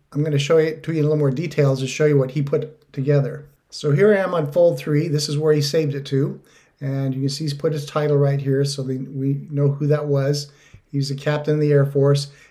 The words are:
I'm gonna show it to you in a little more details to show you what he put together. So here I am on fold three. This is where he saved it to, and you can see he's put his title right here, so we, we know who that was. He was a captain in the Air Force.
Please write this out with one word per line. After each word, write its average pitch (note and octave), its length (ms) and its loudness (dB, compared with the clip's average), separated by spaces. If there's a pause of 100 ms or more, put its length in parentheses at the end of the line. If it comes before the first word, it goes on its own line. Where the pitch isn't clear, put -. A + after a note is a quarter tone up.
(120)
I'm D3 120 -2
gonna D3+ 160 0
show E3 180 2
it D#3+ 260 0
to D#3+ 80 -6
you D#3+ 80 0
in D3 60 2
a - 20 2
little D3+ 120 2
more C#3+ 120 2
details C#3 480 0
to C3 80 -4
show D3+ 180 0
you D3 120 4
what C3 140 2
he D3+ 100 -2
put - 500 -4
together. C3+ 540 -2 (240)
So - 220 -4
here G3 200 6
I G3+ 60 4
am F#3 160 -2
on D3+ 180 -2
fold E3+ 280 4
three. D3+ 280 0
This D3 220 -2
is C#3+ 80 -2
where D#3 160 2
he D3+ 80 4
saved D3 320 0
it C3+ 140 -8
to, D#3 340 -2 (400)
and C3+ 320 -4
you C3 80 -6
can C#3 80 0
see D3+ 140 -6
he's D3 100 -4
put D#3 180 -2
his D3 140 -6
title D3 320 0
right C#3 240 2
here, C3+ 240 0
so C#3+ 160 -6
we, C3 160 -6
we C#3 540 -6
know C#3+ 180 2
who C#3+ 180 -2
that D3 200 0
was. C#3+ 440 -2 (400)
He C#3+ 60 -4
was C#3 140 -2
a C3+ 40 -6
captain D3 380 -2
in D3+ 60 0
the D3 120 2
Air C#3 140 6
Force. C#3+ 460 2 (200)